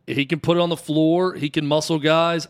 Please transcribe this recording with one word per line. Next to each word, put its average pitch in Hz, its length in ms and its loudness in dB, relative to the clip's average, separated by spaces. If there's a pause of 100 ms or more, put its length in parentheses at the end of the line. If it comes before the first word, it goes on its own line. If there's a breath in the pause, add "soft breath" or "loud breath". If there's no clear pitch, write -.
He 139 180 -2
can 151 140 -2
put 170 180 0
it 175 40 2
on 175 80 2
the 165 80 -4
floor. 160 580 2
He 147 160 -6
can 151 160 -2
muscle 156 320 0
guys. 160 520 0